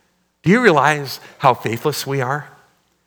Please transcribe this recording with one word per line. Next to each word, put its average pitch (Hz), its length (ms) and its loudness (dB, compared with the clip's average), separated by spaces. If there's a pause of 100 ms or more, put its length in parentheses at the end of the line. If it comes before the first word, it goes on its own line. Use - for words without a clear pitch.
(440)
Do 160 80 2
you 240 100 4
realize 147 580 2 (200)
how 127 160 4
faithless 120 500 -6
we 135 160 -4
are? 135 280 -6 (580)